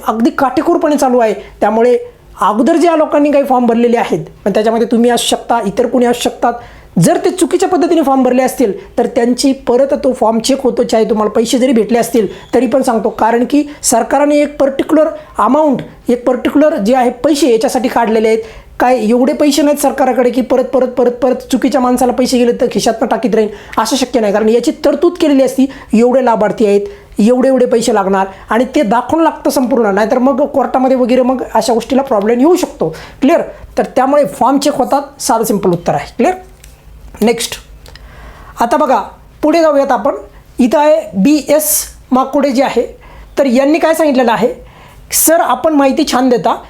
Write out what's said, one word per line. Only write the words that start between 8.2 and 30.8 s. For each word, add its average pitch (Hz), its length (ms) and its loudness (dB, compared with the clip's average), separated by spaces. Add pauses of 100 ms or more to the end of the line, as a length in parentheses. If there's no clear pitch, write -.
भरले 247 200 2
असतील, 247 560 -4
तर 240 80 0
त्यांची 247 460 0
परत 269 420 0 (100)
तो 262 80 2
फॉर्म 226 260 0
चेक 269 240 -2
होतो, 240 200 0
चाहे 226 220 2
तुम्हाला 208 260 -2
पैसे 226 280 0
जरी 262 140 2
भेटले 226 260 0
असतील 226 560 -4
तरी 254 120 2
पण 262 160 0
सांगतो. 226 260 0
कारण 233 420 0
की 285 140 2 (180)
सरकारने 285 540 0
एक 294 240 0
पर्टिक्युलर 302 480 0 (300)
अमाऊंट, 254 400 2 (300)
एक 240 180 0
पर्टिक्युलर 302 500 2
जे 220 200 0
आहे 247 140 2
पैसे 294 420 0
याच्यासाठी 226 360 0
काढलेले 220 400 0
आहेत. 220 100 2 (420)
काय 240 280 2
एवढे 247 240 2
पैसे 294 300 0
नाहीत 285 160 0
सरकाराकडे 254 520 0
की 254 100 -2
परत, 247 240 0
परत, 254 220 0
परत, 240 240 0
परत 254 240 -2
चुकीच्या 254 460 -2
माणसाला 247 320 0
पैसे 247 260 0
गेले 240 140 2
तर 240 200 -2
खिशातनं 226 360 -2
टाकीत 220 260 -2
राहील, 214 140 0 (300)
असं 220 180 -2
शक्य 247 240 -2
नाही. 208 120 0
कारण 220 160 0
याची 240 220 2
तरतूद 302 500 0
केलेली 285 220 4
असती, 262 240 0 (280)
एवढे 240 300 4
लाभार्थी 214 420 0
आहेत, 202 140 4 (380)
एवढे, 247 300 4
एवढे 247 180 2
पैसे 233 280 0
लागणार 196 320 0 (240)
आणि 240 140 2 (100)
ते 302 80 2
दाखवणं 240 420 0
लागतं 311 260 -2
संपूर्ण, 240 440 0
नाहीतर 214 240 0
मग 262 280 0
कोर्टामध्ये 269 500 0